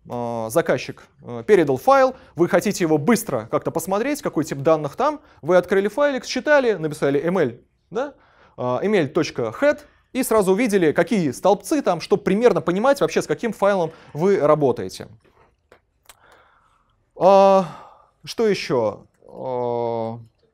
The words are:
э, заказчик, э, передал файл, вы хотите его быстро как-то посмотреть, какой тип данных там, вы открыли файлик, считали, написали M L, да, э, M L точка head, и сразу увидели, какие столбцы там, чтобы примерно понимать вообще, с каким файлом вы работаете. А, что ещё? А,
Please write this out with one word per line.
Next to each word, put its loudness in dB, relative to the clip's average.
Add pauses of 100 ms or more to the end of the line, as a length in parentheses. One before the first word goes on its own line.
э, -6
заказчик, -4 (140)
э, -14
передал 4
файл, 4 (220)
вы 2
хотите 0
его 2
быстро 0
как-то -4
посмотреть, -4
какой -4
тип -8
данных 0
там, -2 (220)
вы 2
открыли 0
файлик, -2
считали, 0
написали -2
M -2
L, 0 (380)
да, -8 (420)
э, -4
M -2
L 0
точка -4
head, 0 (320)
и -4
сразу 2
увидели, 2
какие 0
столбцы 0
там, -2
чтобы -2
примерно 2
понимать 0
вообще, 0
с -6
каким -4
файлом 0 (220)
вы 0
работаете. 0 (2000)
А, 6 (560)
что -2
ещё? -2 (200)
А, -6 (340)